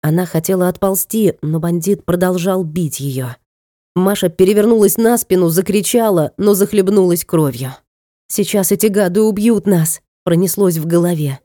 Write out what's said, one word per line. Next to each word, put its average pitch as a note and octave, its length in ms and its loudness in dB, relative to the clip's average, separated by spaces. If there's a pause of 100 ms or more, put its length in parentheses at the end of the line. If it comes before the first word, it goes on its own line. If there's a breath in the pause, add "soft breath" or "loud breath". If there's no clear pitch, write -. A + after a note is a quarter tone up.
Она E3 240 0
хотела F3+ 440 -2
отползти, G3 720 -2
но D#3 180 -2
бандит F3 460 -2
продолжал F#3 580 0
бить D#3 360 -6
ее. C3 340 -6 (600)
Маша F#3+ 360 0
перевернулась G#3 680 2
на A#3 220 2
спину, F#3 320 0
закричала, F#3+ 880 0
но G3+ 160 2
захлебнулась F#3+ 720 2
кровью. C3+ 480 -2 (540)
«Сейчас G3 440 -2
эти G3+ 140 0
гады G3 340 0
убьют A3 460 0
нас», E3+ 340 0 (240)
пронеслось F3+ 540 0
в D#3 80 -6
голове. E3 580 -2